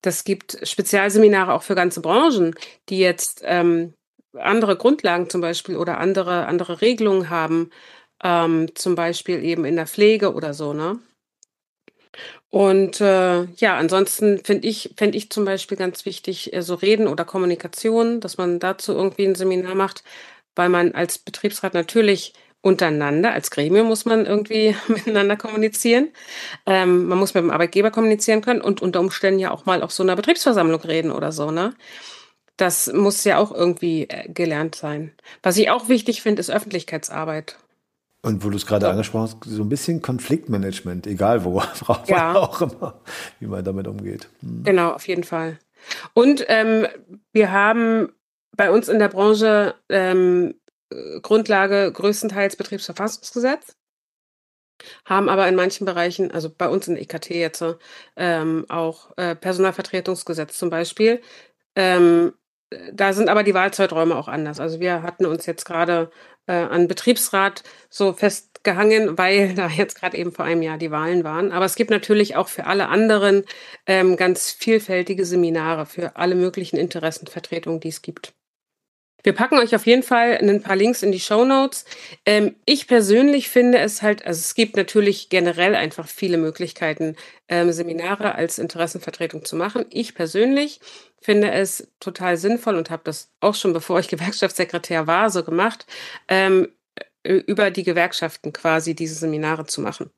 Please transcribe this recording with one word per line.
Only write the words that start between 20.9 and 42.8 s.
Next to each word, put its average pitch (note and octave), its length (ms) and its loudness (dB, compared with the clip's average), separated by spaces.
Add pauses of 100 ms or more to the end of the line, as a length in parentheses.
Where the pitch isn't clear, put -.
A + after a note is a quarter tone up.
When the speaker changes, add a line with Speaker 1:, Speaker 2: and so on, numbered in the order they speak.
Speaker 1:
als - 260 -4
Betriebsrat - 560 -6
natürlich G3 580 2 (280)
untereinander, D#3+ 680 2
als - 200 -4
Gremium F3+ 360 4
muss A3 180 0
man A3 200 4
irgendwie G#3+ 560 2
<laughs> - 60 -10
miteinander G#3 500 2
kommunizieren. A3 720 0 (560)
Ähm, F3+ 400 4
man F3+ 140 0
muss G3 160 0
mit F3 80 4
dem E3+ 80 2
Arbeitgeber F3+ 400 2
kommunizieren G#3+ 500 2
können A#3+ 200 0
und G3 200 -2
unter F3+ 180 0
Umständen F#3+ 400 0
ja F#3 120 -2
auch - 160 -6
mal F#3 160 0
auf - 80 -8
so - 100 -4
einer F#3 140 2
Betriebsversammlung G3 680 2
reden D#3+ 300 -2
oder D3+ 200 -4
so, D3+ 200 -4
ne? F#3 240 -4 (840)
Das - 340 0
muss G3+ 320 2
ja G3+ 140 4
auch G#3 140 2
irgendwie, E3+ 580 -2
äh, - 180 -12
gelernt D#3+ 460 -4
sein. D3+ 400 -10 (300)
Was F3+ 140 2
ich G#3+ 120 4
auch A3+ 180 0
wichtig A#3 360 0
find, G#3 160 0
ist F3 100 -6
Öffentlichkeitsarbeit. D#3+ 1120 -8 (600)
Speaker 2:
Und G#2 220 -2
wo G#2 60 -2
du's G2+ 160 -4
gerade G#2 220 2
Speaker 1:
Ja. G#2+ 40 2
Speaker 2:
angesprochen A2 320 -2
hast, A2 220 -8
so G#2+ 180 -6
ein G#2 60 -2
bisschen D#3+ 320 -2
Konfliktmanagement, G2+ 1080 -4
egal G2+ 380 0
wo, F2+ 80 -2
<laughs> - 260 -4
worauf - 300 -2
Speaker 1:
Ja. F3 240 2
Speaker 2:
man - 20 0
auch - 260 2
immer, - 380 -6 (400)